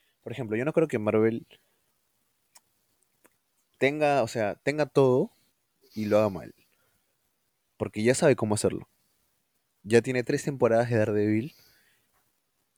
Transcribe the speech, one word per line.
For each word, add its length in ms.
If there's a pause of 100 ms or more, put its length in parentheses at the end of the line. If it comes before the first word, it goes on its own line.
(220)
por 100
ejemplo, 240
yo 80
no 80
creo 160
que 100
Marvel 480 (2250)
tenga, 440
o 60
sea, 280
tenga 300
todo 440 (640)
y 120
lo 120
haga 120
mal. 240 (1200)
Porque 260
ya 120
sabe 220
cómo 180
hacerlo. 340 (920)
Ya 200
tiene 220
tres 180
temporadas 480
de 60
Daredevil 580 (1200)